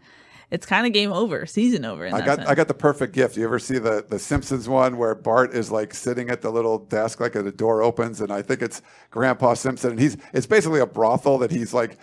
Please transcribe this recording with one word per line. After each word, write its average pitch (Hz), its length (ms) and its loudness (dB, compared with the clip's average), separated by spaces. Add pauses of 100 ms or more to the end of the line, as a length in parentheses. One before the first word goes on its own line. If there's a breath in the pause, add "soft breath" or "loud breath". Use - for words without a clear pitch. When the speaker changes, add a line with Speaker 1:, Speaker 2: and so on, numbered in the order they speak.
(500 soft breath)
Speaker 1:
It's - 160 -6
kinda 220 240 2
game 202 220 0
over, 185 340 -2
season 220 380 0
over 90 220 -8
in 92 80 -6
Speaker 2:
I 104 60 0
Speaker 1:
that - 60 -4
Speaker 2:
got, 139 120 2
Speaker 1:
sense. 143 120 -2
Speaker 2:
I 139 60 2
got 156 140 2
the 143 40 -2
perfect 139 400 0
gift. 127 220 2
You 110 80 -2
ever 117 160 0
see 127 200 -4
the, 110 280 0
the 104 100 -6
Simpsons 135 520 -4
one 131 280 2
where 113 160 0
Bart 123 400 2
is, 107 180 -4
like, 107 220 -4
sitting 123 360 -4
at 120 120 -4
the 110 80 -4
little 113 300 0
desk, 107 400 -2
like, 120 160 -2
and 104 100 -2
the 101 60 -6
door 110 300 2
opens, 113 400 0
and 101 100 -4
I 101 100 -4
think 127 200 -2
it's 113 200 -6 (300 soft breath)
Grandpa 123 440 2
Simpson, 127 360 -2
and 113 80 -4
he's, 135 160 2 (180 loud breath)
it's 131 120 0
basically 160 340 2
a 123 60 4
brothel 123 540 4
that 123 120 0
he's, 117 220 -4
like, 117 300 0